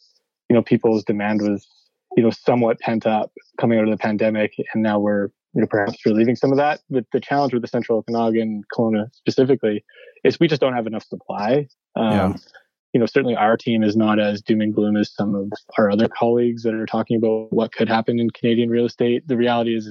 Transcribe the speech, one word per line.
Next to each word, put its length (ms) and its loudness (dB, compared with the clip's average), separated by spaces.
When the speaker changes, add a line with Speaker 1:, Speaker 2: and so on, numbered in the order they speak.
Speaker 1:
you 60 4
know, 80 4
people's 400 2
demand 400 -2
was, 240 -2
you 60 6
know, 80 4
somewhat 480 0
pent 280 -2
up 260 -2
coming 220 2
out 40 2
of 60 2
the 60 0
pandemic. 560 -2
And 120 -2
now 160 0
we're, 300 0
you 80 2
know, 40 2
perhaps 400 -4
relieving 300 2
some 160 0
of 60 2
that. 220 0
But 220 -2
the 80 0
challenge 320 -2
with 100 -2
the 60 -8
central 300 -2
Okanagan, 640 -2
Kelowna 400 0
specifically, 680 0
is 160 2
we 80 4
just 140 0
don't 140 0
have 120 -2
enough 180 -6
supply. 640 -4
Um, 160 0
Speaker 2:
Yeah. 220 2
Speaker 1:
you 80 2
know, 60 2
certainly 280 0
our 220 2
team 260 0
is 140 2
not 240 2
as 220 -2
doom 180 0
and 140 0
gloom 240 2
as 120 0
some 240 -4
of 160 -6
our 120 0
other 180 2
colleagues 560 0
that 100 -2
are 100 -4
talking 320 -2
about 340 -2
what 220 -2
could 160 -2
happen 320 0
in 80 0
Canadian 400 0
real 160 0
estate. 420 -2
The 120 -2
reality 360 0
is, 160 -6